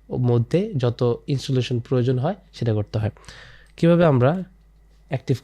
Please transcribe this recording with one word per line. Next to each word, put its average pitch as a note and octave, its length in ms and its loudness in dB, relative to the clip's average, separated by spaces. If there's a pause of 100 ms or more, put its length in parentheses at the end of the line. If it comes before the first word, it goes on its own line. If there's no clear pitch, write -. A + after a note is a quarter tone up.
(100)
মধ্যে B2+ 640 0
যত A#2+ 520 0
ইনস্টলেশন B2+ 540 -2
প্রয়োজন B2+ 380 0
হয় D#3+ 160 -2 (180)
সেটা A2+ 220 -2
করতে G#2+ 240 -4
হয়। G#2+ 120 -2 (680)
কীভাবে E3+ 280 4
আমরা D3 380 2 (640)
অ্যাক্টিভ C3+ 360 -2